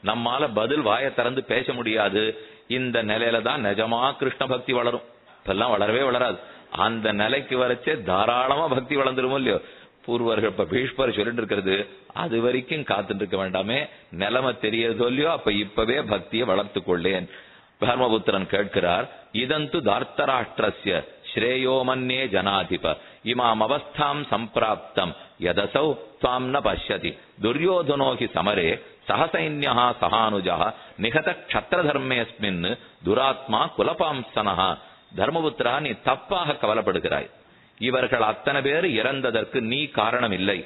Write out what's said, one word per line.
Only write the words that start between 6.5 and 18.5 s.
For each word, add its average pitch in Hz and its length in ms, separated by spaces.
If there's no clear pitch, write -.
அந்த 110 360
நிலைக்கு 117 460
வரச்சே 123 340
தாராளமா 120 680
பக்தி 131 280
வளர்ந்துருமோ 131 380
இல்லையோ. 123 240
பூர்வர்கள் 113 460
இப்ப 95 140
பீஷ்மர் 127 500
சொல்லிட்டு 117 260
இருக்கிறது, 98 340
அது 101 260
வரைக்கும் 127 440
காத்துட்டு 101 380
இருக்க 95 140
வேண்டாமே, 95 420
நிலைமை 117 420
தெரியறதோ 113 540
இல்லையோ, 139 240
அப்ப 143 220
இப்பவே 110 500
பக்தியை 107 440
வளர்த்து 101 380
கொள்ளேன். 90 420
தர்மபுத்திரன் 110 680
கேட்கிறார், 95 600